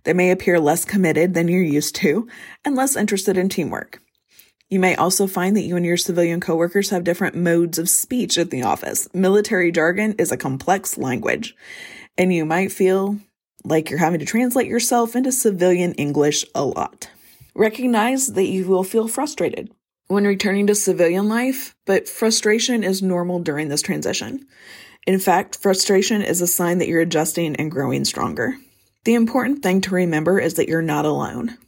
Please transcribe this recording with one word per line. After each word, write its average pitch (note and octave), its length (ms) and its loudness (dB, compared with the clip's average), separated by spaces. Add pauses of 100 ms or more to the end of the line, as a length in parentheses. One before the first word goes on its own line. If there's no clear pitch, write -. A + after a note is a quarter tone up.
They D#3+ 120 0
may F3+ 180 4
appear F#3 260 2
less D#3+ 260 2
committed F3 500 2
than E3+ 120 2
you're F3+ 160 2
used D3+ 340 0
to G3 300 0 (380)
and C#4+ 100 0
less C4+ 220 0
interested G3+ 400 0
in F#3 120 2
teamwork. - 540 -6 (640)
You F#3+ 120 0
may F#3 160 2
also F#3+ 320 2
find F#3+ 280 0
that G3 60 2
you F3+ 140 -2
and F3 100 0
your F3 100 2
civilian E3+ 440 0
coworkers E3+ 500 0
have G3+ 140 -2
different F3 320 -2
modes E3+ 420 2
of E3+ 100 -2
speech - 480 0
at E3+ 140 0
the C3 120 -4
office. - 520 -2
Military F#3+ 560 2
jargon F#3 480 0
is - 140 0
a B2+ 40 -4
complex D3 600 -2
language, B2 560 -6 (640)
and F#3 160 2
you D#3+ 100 -2
might F3 280 -2
feel G3 440 0 (460)
like D#3+ 280 -2
you're D3+ 100 -2
having E3+ 180 2
to D3 80 -8
translate B3 400 0
yourself A#3 480 0
into C4 160 -2
civilian F3+ 640 2
English D3 580 0
a C#3 120 -2
lot. - 440 -6 (460)
Recognize A#3+ 720 0
that F#3+ 220 0
you F#3+ 180 -2
will F#3 160 2
feel A3 240 0
frustrated - 640 -4 (380)
when G3+ 160 2
returning G3+ 420 2
to G#3 80 6
civilian F#3 540 2
life, B3 560 -2
but F#3+ 240 0
frustration A3 720 0
is F#3+ 220 -2
normal F3 340 0
during D#3 300 -4
this C#3+ 140 -2
transition. D3+ 640 -6 (580)
In F#3+ 140 2
fact, F#3+ 420 0
frustration G3 600 2
is F3 180 -2
a F3 80 0
sign F3 300 0
that F3 100 0
you're E3 140 2
adjusting E3 520 -2
and D#3 160 -4
growing C#3 340 -2
stronger. - 520 -4 (480)
The A3+ 100 4
important A#3+ 480 0
thing F#3+ 200 2
to F#3+ 120 -4
remember F3 460 2
is - 140 0
that - 120 0
you're E3 160 0
not D3+ 220 0
alone. D3 520 -4 (120)